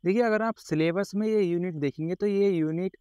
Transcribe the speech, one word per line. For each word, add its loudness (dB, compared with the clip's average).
देखिए, 2
अगर 2
आप -2
सिलेबस -2
में 0
ये 2
यूनिट 0
देखेंगे -4
तो -2
ये 2
यूनिट -2